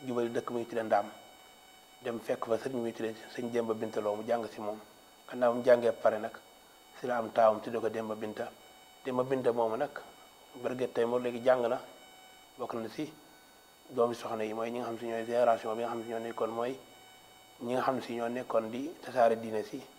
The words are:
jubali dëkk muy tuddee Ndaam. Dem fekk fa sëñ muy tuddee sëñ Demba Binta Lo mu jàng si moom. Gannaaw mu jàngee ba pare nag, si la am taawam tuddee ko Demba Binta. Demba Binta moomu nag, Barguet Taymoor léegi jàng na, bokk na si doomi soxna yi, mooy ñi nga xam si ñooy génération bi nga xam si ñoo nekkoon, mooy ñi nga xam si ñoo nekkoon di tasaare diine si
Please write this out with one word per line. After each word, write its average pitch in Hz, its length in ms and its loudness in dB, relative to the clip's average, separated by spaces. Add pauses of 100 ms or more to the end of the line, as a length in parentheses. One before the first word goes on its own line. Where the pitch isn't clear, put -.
jubali 120 240 0
dëkk 120 220 -4
muy 117 140 -2
tuddee 117 180 -4
Ndaam. 107 260 2 (920)
Dem 117 180 -4
fekk - 260 -2
fa 113 120 4
sëñ 131 160 -4
muy 117 200 -2
tuddee 110 220 -4 (200)
sëñ 120 160 -4
Demba 113 220 2
Binta 110 280 -2
Lo 104 140 2
mu 110 120 -6
jàng 117 240 0
si - 80 -14
moom. 107 200 -6 (500)
Gannaaw 123 240 4
mu 123 100 0
jàngee 120 280 8
ba 110 100 -4
pare 110 180 4
nag, 110 160 -6 (640)
si - 80 -8
la 123 100 0
am 110 140 -4
taawam 110 300 6
tuddee 117 180 -4
ko 110 100 0
Demba 110 260 -4
Binta. 110 340 -6 (540)
Demba 127 200 0
Binta 131 280 2
moomu 117 260 2
nag, 143 140 -2 (640)
Barguet 123 380 -4
Taymoor 120 280 2
léegi 123 220 -4
jàng 127 240 6
na, 127 120 0 (800)
bokk 120 160 -6
na 113 160 -4
si 151 220 -8 (800)
doomi 120 260 2
soxna 113 280 -4
yi, 107 100 -4
mooy 113 180 -4
ñi 123 80 -4
nga 123 80 -4
xam 113 100 -6
si 117 80 -8
ñooy 113 200 -2
génération 117 500 4
bi 117 60 -2
nga 117 80 -2
xam 117 140 -4
si 113 60 -8
ñoo 113 100 -4
nekkoon, 113 300 -2
mooy 120 280 -2 (840)
ñi 120 120 -2
nga 127 100 2
xam 131 180 2
si 117 140 -6
ñoo 117 120 -2
nekkoon 120 440 0
di 139 200 -6 (100)
tasaare 117 380 4
diine 110 240 -4
si 131 180 -8 (180)